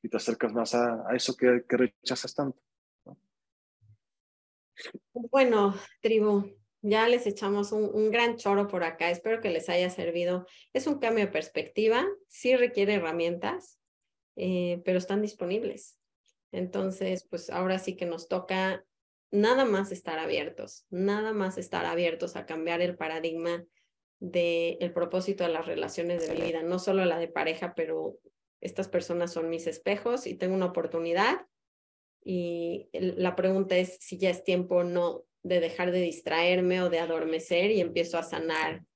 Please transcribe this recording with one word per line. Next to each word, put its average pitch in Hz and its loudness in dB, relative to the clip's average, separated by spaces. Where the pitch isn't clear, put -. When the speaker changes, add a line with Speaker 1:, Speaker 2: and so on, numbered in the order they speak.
Speaker 1:
y 113 -8
te - -2
acercas 113 0
más 113 -2
a, 117 0
a 120 2
eso 127 -2
que, 123 6
que 127 2
rechazas - 0
tanto, 139 -2
¿no? - -20
Speaker 2:
Bueno, 220 6
tribu, 208 2
ya 214 4
les 247 4
echamos 202 0
un, 214 0
un 214 2
gran 233 2
choro 202 2
por 175 -2
acá. 165 -2
Espero 220 -2
que 202 -2
les 160 -2
haya 180 2
servido. 175 -2
Es 262 0
un 285 0
cambio 226 2
de 196 -8
perspectiva, 220 0
sí - 2
requiere 208 4
herramientas, 170 -2
eh, 180 -2
pero 185 2
están 196 0
disponibles. - -6
Entonces, 185 -4
pues - -8
ahora 185 0
sí 185 -6
que 175 -4
nos 165 -8
toca 190 -2
nada 233 4
más 202 0
estar 160 -4
abiertos, 160 -4
nada 202 -2
más 190 -2
estar 185 -4
abiertos 170 -2
a 147 -10
cambiar 165 -2
el 175 0
paradigma 165 -4
del 170 0
propósito 185 -2
de 170 0
las 165 -2
relaciones 170 -4
de 160 -4
mi 160 -2
vida, 165 -2
no 180 0
solo 190 2
la 170 2
de 165 -2
pareja, 160 -2
pero 160 -4
estas 190 -6
personas 175 -2
son 165 -2
mis 165 -4
espejos 208 -2
y - -6
tengo 185 -2
una 185 2
oportunidad. 175 0
Y 175 -4
el, 185 -2
la 180 0
pregunta 190 2
es 180 0
si - -12
ya 190 2
es 180 -4
tiempo 180 2
o 175 4
no 175 0
de 180 2
dejar 175 0
de 185 2
distraerme 180 2
o 175 2
de 165 2
adormecer 165 0
y 214 4
empiezo 170 0
a 165 -2
sanar 160 -4